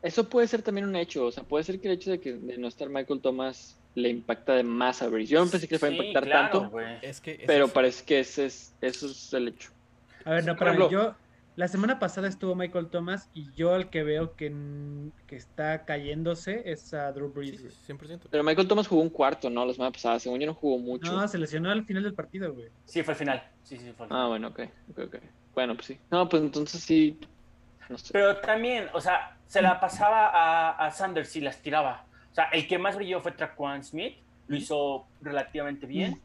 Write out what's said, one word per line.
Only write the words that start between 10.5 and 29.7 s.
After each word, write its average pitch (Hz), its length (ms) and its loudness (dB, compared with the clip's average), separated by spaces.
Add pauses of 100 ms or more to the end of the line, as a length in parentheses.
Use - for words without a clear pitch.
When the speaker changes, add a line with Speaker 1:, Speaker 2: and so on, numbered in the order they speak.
Speaker 1:
Por 180 120 4
Speaker 4:
espérame, 175 180 6
Speaker 1:
ejemplo, 147 40 6
Speaker 4:
yo... 196 240 2 (420)
La 175 100 0
semana 208 320 2
pasada 196 300 -2
estuvo 190 260 -2
Michael 180 360 -2
Thomas 180 440 -4
y 143 200 -14
yo 165 200 2
el 185 140 0
que 160 160 -2
veo 156 320 -2
que, 151 100 -8
n-, 143 640 -10 (160)
que - 80 -18
está 156 500 -6
cayéndose 165 840 -4
es 151 240 -10
a 143 160 -4
Drew 139 220 -8
Brees, 139 240 -10
Speaker 3:
Sí, 131 80 -18
Speaker 4:
güey. - 80 -18 (120)
Speaker 3:
cien 143 140 -14
por 151 80 -20
ciento. 170 240 -16
Speaker 1:
Pero 147 140 2
Michael 165 240 4
Thomas 208 180 4
jugó 165 160 6
un 165 80 2
cuarto, 143 400 0
¿no? 120 160 0
La 127 80 0
semana 127 160 -2
pasada, 117 300 0
según 123 180 -4
yo 147 80 -2
no 156 80 -4
jugó 139 240 0
mucho. 123 320 -6
Speaker 4:
No, 196 160 0
se 196 120 -4
lesionó 156 340 -2
al 220 120 0
final 196 200 -2
del 202 100 -6
partido, 185 400 -8
güey. 120 140 -16 (160)
Speaker 2:
Sí, - 180 -2
fue 156 120 0
al - 40 -10
final. 139 240 -2 (220)
Sí, 131 140 -16
sí, 120 180 -18
fue 120 100 -14
al - 40 -12
final. 127 120 0
Speaker 1:
Ah, 123 60 2
bueno, 113 200 -4
ok, - 120 -14 (320)
ok, - 140 -16
ok. - 100 -14 (400)
Bueno, 123 180 0
pues - 120 -14
sí. 131 120 -14 (140)
No, 175 160 2
pues 170 120 4
entonces 147 400 -4
sí, 156 380 4 (720)
no 123 100 -12
sé. - 140 -18
Speaker 2:
Pero 202 240 6
también, 220 580 0
o 170 60 -2
sea, - 360 0 (120)
se 196 120 2
la 185 200 6